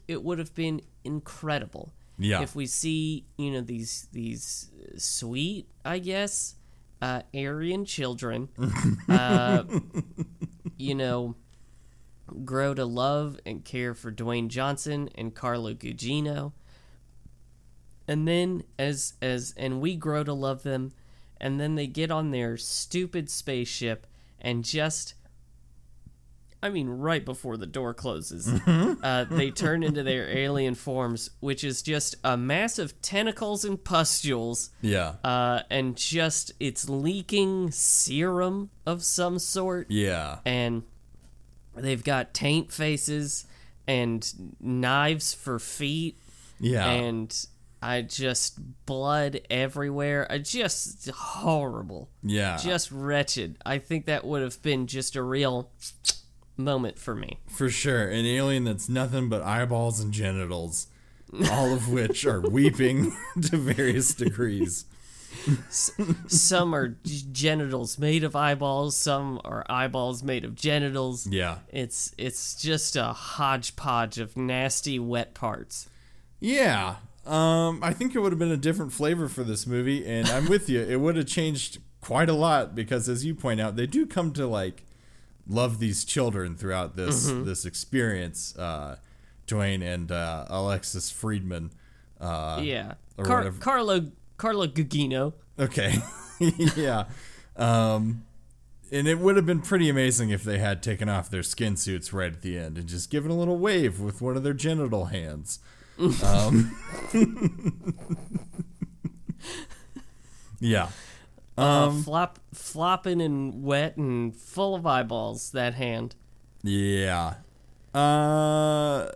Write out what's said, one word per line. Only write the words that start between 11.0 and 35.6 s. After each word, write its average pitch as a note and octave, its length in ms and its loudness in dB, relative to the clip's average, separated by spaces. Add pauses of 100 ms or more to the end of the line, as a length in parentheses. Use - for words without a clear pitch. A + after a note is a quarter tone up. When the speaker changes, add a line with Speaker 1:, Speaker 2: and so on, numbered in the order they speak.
Speaker 1:
grow C3 300 0
to C3+ 140 -2
love C#3 580 0
and G2+ 220 -10
care B2 260 -4
for A#2 180 -10
Dwayne A#2 380 -2
Johnson C#3 680 -4
and A2+ 200 -8
Carlo A#2+ 400 -4
Gugino. D3 800 -4 (1500)
And D#3 220 0
then F3 360 2 (140)
as, C#3 440 -2
as, B2+ 340 -2
and C3 240 -4
we F3 160 0
grow D3+ 280 0
to D3 100 -4
love C3+ 280 -2
them, C3 300 -4 (480)
and C3+ 200 -2
then D3+ 140 0
they D3 120 -2
get D#3 240 -2
on D#3 200 0
their A#2+ 260 -2
stupid F3 760 -4
spaceship A#2+ 760 -4 (340)
and A#2+ 240 -2
just, D3+ 500 -2 (1500)
I G3+ 80 -2
mean, D#3+ 180 -4
right C#3 360 -2
before B2+ 320 -6
the G#2 100 -8
door A#2+ 280 -6
closes, E2+ 520 -6
Speaker 2:
Mm-hmm. E3+ 580 4
Speaker 1:
uh, B2+ 200 2
they C#3 260 0
turn E3 320 0
into D3 200 0
their C3 260 -2
alien C3+ 460 0
forms, B2 560 -4 (100)
which C#3 240 -2
is C3 180 -4
just D3+ 400 -2
a C3 140 2
mass D3+ 420 0
of D#3+ 240 -6
tentacles G#3 640 0
and G3 180 -2
pustules. C3 880 0 (120)
Speaker 2:
Yeah. F#2+ 320 2 (100)
Speaker 1:
Uh, B2 360 2 (100)